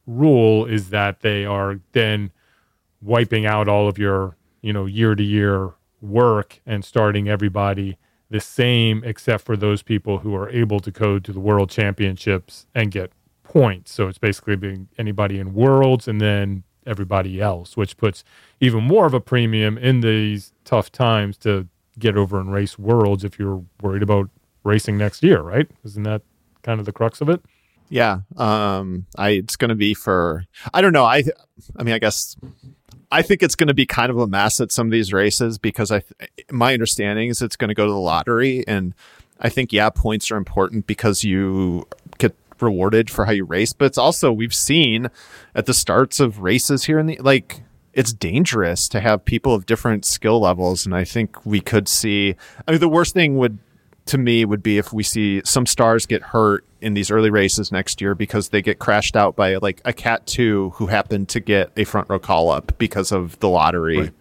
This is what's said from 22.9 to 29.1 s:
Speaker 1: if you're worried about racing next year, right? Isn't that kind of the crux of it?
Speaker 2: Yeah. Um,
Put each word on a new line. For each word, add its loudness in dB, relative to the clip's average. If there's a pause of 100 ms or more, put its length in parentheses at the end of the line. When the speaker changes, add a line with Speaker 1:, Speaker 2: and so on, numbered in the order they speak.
Speaker 1:
if -10
you're -4 (200)
worried -2
about 0 (340)
racing 0
next -2
year, 4
right? -2 (140)
Isn't -10
that -4 (400)
kind -4
of -8
the -8
crux -4
of 0
it? 0 (480)
Speaker 2:
Yeah. 0 (160)
Um, -2 (100)